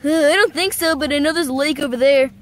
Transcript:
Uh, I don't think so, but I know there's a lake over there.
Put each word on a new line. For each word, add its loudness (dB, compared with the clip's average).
Uh, -2
I 2
don't 2
think -2
so, -2
but -4
I 0
know 0
there's -2
a -6
lake -2
over -6
there. 2